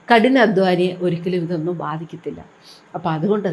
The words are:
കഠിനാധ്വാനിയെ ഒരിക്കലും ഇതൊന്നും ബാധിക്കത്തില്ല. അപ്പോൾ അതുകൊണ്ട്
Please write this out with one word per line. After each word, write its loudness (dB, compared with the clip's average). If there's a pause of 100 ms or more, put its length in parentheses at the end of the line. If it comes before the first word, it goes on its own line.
കഠിനാധ്വാനിയെ 4
ഒരിക്കലും -2
ഇതൊന്നും -4
ബാധിക്കത്തില്ല. -10 (540)
അപ്പോൾ -4
അതുകൊണ്ട് 0